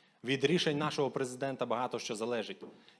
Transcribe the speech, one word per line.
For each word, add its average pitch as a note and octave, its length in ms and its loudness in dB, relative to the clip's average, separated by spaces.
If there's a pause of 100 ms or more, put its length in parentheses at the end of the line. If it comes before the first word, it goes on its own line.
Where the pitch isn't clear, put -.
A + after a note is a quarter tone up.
(240)
від C3 200 0
рішень D#3 340 4
нашого D3 320 2
президента B2+ 560 -2
багато A#2+ 320 0
що A2+ 180 -6
залежить. A2 480 -4 (360)